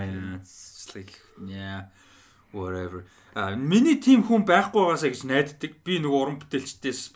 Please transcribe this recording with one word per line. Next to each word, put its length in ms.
яа. 320
It's 560
like, 240
yeah, 400
whatever. 560
А, 240
миний 400
тийм 320
хүн 160
байхгүй 400
байгаасаа 240
гэж 160
найддаг. 560
Би 160
нөгөө 240
уран 240
бүтээлчдээс 720